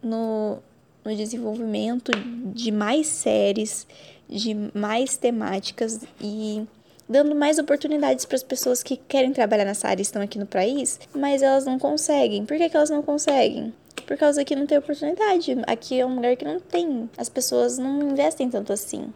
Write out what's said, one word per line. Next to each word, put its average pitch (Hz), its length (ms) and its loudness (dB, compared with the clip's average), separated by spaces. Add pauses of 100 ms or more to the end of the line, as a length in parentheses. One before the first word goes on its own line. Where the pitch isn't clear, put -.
no, 220 560 -2 (460)
no 214 120 -4
desenvolvimento 220 920 -4 (420)
de 226 200 -4
mais 226 340 2
séries, 214 800 0 (420)
de 220 240 -4 (220)
mais 220 420 -2
temáticas 220 840 -2 (200)
e 214 460 -6 (420)
dando 294 260 4
mais 294 240 4
oportunidades 294 680 2
pras 262 180 -2
pessoas 254 400 -2
que 262 140 -4
querem 262 360 0
trabalhar 214 320 2
nessa 208 240 -2
área 196 120 0
e - 20 -2
estão 202 200 -4
aqui 208 160 -6
no 202 80 -6
país, 240 520 0 (160)
mas 277 280 2
elas 269 220 6
não 262 140 0
conseguem. 262 680 2
Por 294 120 -2
que 330 120 4
que 330 80 0
elas 302 140 4
não 294 120 0
conseguem? 294 720 2 (340)
Por - 100 -4
causa 294 280 4
que 285 120 -2
não 285 100 -2
tem 294 120 4
oportunidade. 320 800 0 (100)
Aqui 240 340 0
é 254 60 2
um 254 80 -2
lugar 247 220 2
que 269 80 -8
não 311 160 -4
tem. 302 560 -2
As 240 120 -6
pessoas 247 500 0
não 277 320 0
investem 277 400 0
tanto 208 220 -4
assim. - 440 -6